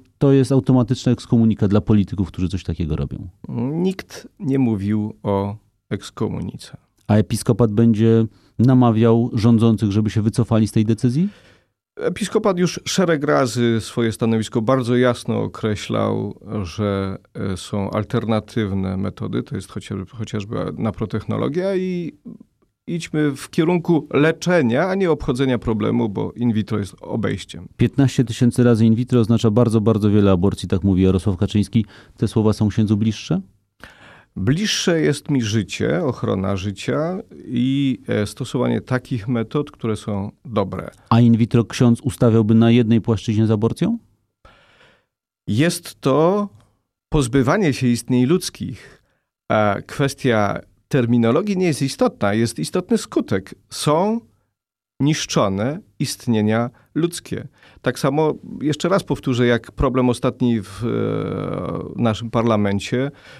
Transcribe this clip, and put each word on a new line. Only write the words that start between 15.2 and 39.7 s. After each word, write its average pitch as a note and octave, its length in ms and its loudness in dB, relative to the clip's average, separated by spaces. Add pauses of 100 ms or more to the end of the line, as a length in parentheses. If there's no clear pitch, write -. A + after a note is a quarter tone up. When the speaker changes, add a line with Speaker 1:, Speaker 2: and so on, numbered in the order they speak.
Speaker 2:
określał, G#2+ 960 -4 (240)
że, G2 540 -4 (160)
e, F#2+ 240 -6
są G2+ 340 -6
alternatywne G#2 1040 -4
metody, G2+ 460 -6
to - 120 -12
jest - 160 -12
chociażby, G2 400 -10
chociażby A2 440 -10 (220)
naprotechnologia A#2 960 -4
i F#3 380 -6 (760)
idźmy D3+ 480 -2
w - 140 -14
kierunku E3+ 640 0
leczenia, D#3+ 760 2
a F#3+ 80 -2
nie F#3 160 2
obchodzenia C3 460 0
problemu, A2 520 -2
bo G2+ 220 -6
in A#2+ 220 0
vitro G#2+ 260 -2
jest G2 220 -8
obejściem. G#2 640 -6 (100)
Speaker 1:
Piętnaście B2+ 460 2
tysięcy A#2+ 400 2
razy A#2 220 4
in A2 100 6
vitro B2 240 2
oznacza A2 320 2
bardzo, A2+ 300 4
bardzo G#2+ 280 2
wiele G2 220 6
aborcji, F#2 360 2
tak F2+ 160 -2
mówi F#2+ 200 4
Jarosław F#2 340 2
Kaczyński. G#2 480 0 (320)
Te A2+ 100 0
słowa G#2+ 260 2
są G#2+ 160 0
księdzu G#2+ 280 2
bliższe? A2 440 -2 (1000)
Speaker 2:
Bliższe E3 600 0
jest D3 280 -2
mi C#3 120 0
życie, A2+ 640 -2
ochrona G2+ 520 -2
życia C3 600 -6 (280)
i, C3 640 -2
e, G#2+ 180 -2
stosowanie A#2+ 560 -4
takich B2 460 -6
metod, B2+ 440 -4